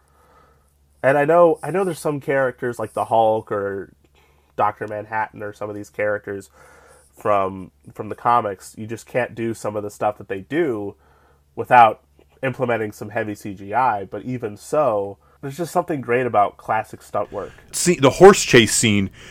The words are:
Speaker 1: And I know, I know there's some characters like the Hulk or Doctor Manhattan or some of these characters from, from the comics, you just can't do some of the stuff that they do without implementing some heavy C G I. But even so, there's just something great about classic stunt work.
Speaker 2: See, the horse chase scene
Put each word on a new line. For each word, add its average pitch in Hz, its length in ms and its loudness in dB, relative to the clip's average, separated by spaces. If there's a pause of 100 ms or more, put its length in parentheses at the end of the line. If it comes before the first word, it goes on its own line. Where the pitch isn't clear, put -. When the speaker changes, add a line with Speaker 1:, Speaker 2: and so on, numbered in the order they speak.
(1040)
Speaker 1:
And 135 140 2
I 143 80 2
know, 165 380 4
I 143 80 -8
know 185 120 -2
there's 180 160 -4
some 151 220 -4
characters 131 580 -4
like 110 140 -8
the 104 140 -4
Hulk 110 440 2
or 98 440 -6 (600)
Doctor 107 320 -2
Manhattan 107 560 -8
or 104 120 -12
some 107 160 -10
of 104 40 -10
these 104 140 -14
characters 104 600 -6 (680)
from, 95 540 -2 (240)
from 107 160 -12
the 104 40 -10
comics, 117 640 -2
you 110 100 -12
just 110 200 -12
can't 120 280 -4
do 113 200 -6
some 107 220 -8
of 104 60 -6
the 101 80 -10
stuff 107 280 -4
that 101 100 -20
they 98 140 -8
do 113 520 -4 (600)
without 117 500 4 (400)
implementing 120 480 -4
some 110 160 -14
heavy 107 260 -6
C 104 180 -12
G 98 220 -12
I. 113 300 0
But 101 180 -12
even 117 340 -8
so, 107 640 -2 (220)
there's 139 160 -12
just 160 160 -8
something 175 280 -4
great 120 240 -2
about 107 320 0
classic 110 460 -6
stunt - 300 -8
work. 95 180 -10 (220)
Speaker 2:
See, - 240 0
the 135 140 4
horse 190 340 8
chase 113 280 6
scene 101 380 0 (200)